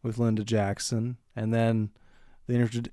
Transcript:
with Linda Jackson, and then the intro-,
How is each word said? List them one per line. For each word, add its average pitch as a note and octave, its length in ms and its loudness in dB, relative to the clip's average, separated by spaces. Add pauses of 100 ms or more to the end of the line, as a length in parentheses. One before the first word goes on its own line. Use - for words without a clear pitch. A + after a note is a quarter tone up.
with A2+ 140 -4
Linda A2 260 2
Jackson, A2 720 -2 (180)
and A2 180 -2
then A2+ 380 2 (560)
the B2 80 0
intro-, A#2+ 380 0